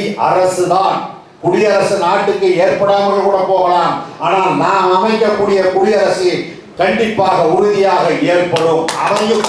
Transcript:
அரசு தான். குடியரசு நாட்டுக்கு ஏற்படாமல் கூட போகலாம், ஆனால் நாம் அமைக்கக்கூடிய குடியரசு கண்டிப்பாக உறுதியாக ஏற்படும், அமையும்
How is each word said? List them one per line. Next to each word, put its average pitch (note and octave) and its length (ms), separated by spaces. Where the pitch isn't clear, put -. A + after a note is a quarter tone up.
அரசு F3 500
தான். F#3 320
குடியரசு G3 560
நாட்டுக்கு F#3+ 600
ஏற்படாமல் G3 640
கூட G3 140
போகலாம், F3+ 560
ஆனால் F3 380
நாம் F#3 340
அமைக்கக்கூடிய G3+ 680
குடியரசு F#3 560
கண்டிப்பாக F#3+ 640
உறுதியாக F#3+ 600
ஏற்படும், E3 640
அமையும் G#3+ 460